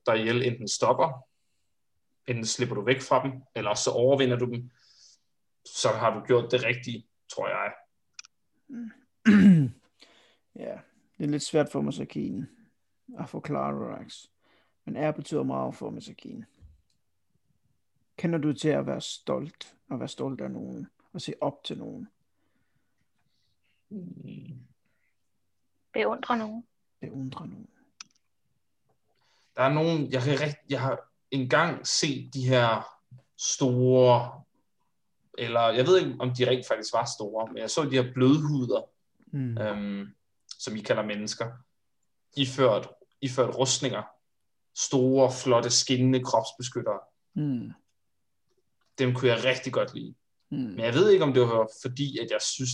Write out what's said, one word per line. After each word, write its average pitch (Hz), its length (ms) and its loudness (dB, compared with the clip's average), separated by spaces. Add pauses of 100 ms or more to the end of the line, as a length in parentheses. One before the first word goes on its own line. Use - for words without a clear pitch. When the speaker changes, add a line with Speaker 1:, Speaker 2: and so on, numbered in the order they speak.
Speaker 1:
dig 113 140 4
ihjel, 117 240 2
enten 120 240 -4
stopper, 127 580 0 (1040)
enten 113 180 -4
slipper 117 300 -4
du 104 60 -6
væk 127 200 0
fra 135 220 2
dem, 135 180 -6 (140)
eller 104 140 -4
også 104 140 -2
så 131 80 0
overvinder 127 460 4
du 123 80 0
dem, 123 260 -6 (920)
så - 240 -2
har 110 300 0
du 98 60 -12
gjort 120 260 4
det 127 120 2
rigtige, 120 440 -4 (220)
tror 98 180 -6
jeg. 98 260 -4 (920)
Speaker 2:
Mm. 240 240 -12 (340)
<clears throat> 190 460 10 (840)
Ja, - 220 -10 (400)
det - 60 -8
er 147 60 0
lidt 147 140 -2
svært 147 280 0
for 143 100 -4
Masakin 143 640 -6 (720)
at 147 100 -10
forklare 143 440 -4
Rorax, - 520 -12 (600)
men 107 100 -10
ære 151 180 -2
betyder 147 300 -6
meget 131 320 -4
for 110 140 -12
Masakin. - 560 -16 (1700)
Kender 170 220 -2
du 147 140 0
til 156 160 -2
at 139 160 2
være 139 160 -4
stolt, - 760 -8 (120)
og 123 100 -6
være - 80 -8
stolt 135 340 -8
af 131 100 -8
nogen, 123 360 -12 (260)
og 151 80 -10
se 156 200 -8
op 139 220 -4
til 151 140 -10
nogen? - 300 -14 (1800)
Speaker 1:
Mm. - 720 -16 (1300)
Speaker 3:
Beundre 226 440 -2
nogen. 220 280 -8 (360)
Speaker 2:
Beundre 135 460 -10
nogen. - 220 -18 (1900)
Speaker 1:
Der 123 80 2
er 143 100 4
nogen, 156 380 2
jeg 127 100 0
kan 135 200 2
rigt-, 147 280 -6
jeg 131 120 -2
har 127 180 -2 (320)
engang 139 560 0
set 127 460 -4
de 127 140 -4
her 117 360 4 (540)
store, 127 1080 4 (920)
eller 117 240 0
jeg 117 240 4
ved 185 140 8
ikke, 139 200 -2
om 123 140 -2
de 123 160 2
rent 127 180 0
faktisk 113 260 -4
var 117 120 2
store, 110 420 -6
men - 100 -12
jeg 110 120 -6
så 160 140 0
de 127 200 2
her 127 100 -8
blødhuder, 131 760 2 (420)
Speaker 2:
Mm. 127 260 -4
Speaker 1:
øhm, 101 580 -6 (440)
som 107 160 -8
I 107 60 -8
kalder 107 240 -2
mennesker, 107 460 -6 (840)
iført, 127 520 2 (320)
iført 123 360 0
rustninger. 127 460 0 (720)
Store, 131 560 4
flotte, 120 380 2
skinnende 127 540 2
kropsbeskyttere. 113 760 -2 (340)
Speaker 2:
Mm. 123 380 -4 (1300)
Speaker 1:
Dem 127 160 2
kunne 123 160 2
jeg 113 120 0
rigtig 131 300 0
godt 104 200 -2
lide. - 220 -12 (360)
Speaker 2:
Mm. 147 60 -6
Speaker 1:
Men 120 220 -6
jeg 117 140 0
ved 190 160 6
ikke, 185 140 8
om 139 100 2
det 131 80 6
var 113 280 4 (120)
fordi, 135 360 -6
at 117 140 -6
jeg 107 100 0
synes, - 320 -4